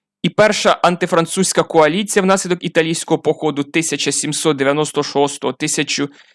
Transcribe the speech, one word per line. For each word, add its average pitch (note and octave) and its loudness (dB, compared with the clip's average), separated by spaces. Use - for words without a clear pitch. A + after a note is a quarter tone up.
і F3 2
перша G#3 2
антифранцузька F3 0
коаліція E3+ 2
внаслідок F#3 0
італійського E3 -2
походу D3+ -2
тисяча D3 -2
сімсот D3+ -2
дев'яносто D3 0
шостого, C#3 -2
тисяча C#3+ -4